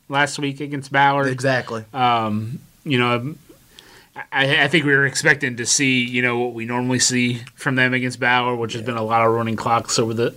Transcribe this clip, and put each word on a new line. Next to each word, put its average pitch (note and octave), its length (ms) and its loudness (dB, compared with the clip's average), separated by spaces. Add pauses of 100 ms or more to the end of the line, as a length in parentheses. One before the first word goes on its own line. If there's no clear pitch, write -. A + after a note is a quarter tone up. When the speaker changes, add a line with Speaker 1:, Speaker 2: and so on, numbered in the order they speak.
Speaker 1:
last C#3+ 280 0
week C#3 220 -6
against C#3+ 320 -8
Ballard. C#3 360 4
Speaker 2:
Exactly. B2+ 640 -2
Speaker 1:
Um, A#2 680 0 (240)
you C3+ 160 0
know, B2 360 -2 (1000)
I, C#3 300 2
I D3 40 4
think D#3+ 160 2
we C#3+ 80 0
were C#3 140 4
expecting C3+ 500 0
to A#2 100 -6
see, C3 380 2
you B2 180 -2
know, A#2+ 180 0
what B2 140 -4
we A2+ 120 -8
normally B2 340 0
see B2 420 0 (140)
from C#3 200 -2
them B2+ 180 2
against B2 260 -4
Ballard, B2 400 2
which A2+ 140 -6
has A#2+ 80 -8
Speaker 2:
Yeah. G#2+ 60 -10
Speaker 1:
been A#2+ 100 -4
a A2+ 60 -2
lot A2+ 220 2
of A2+ 60 4
running A2+ 240 0
clocks A#2 420 -2
over A2+ 160 0
the, A#2 240 -2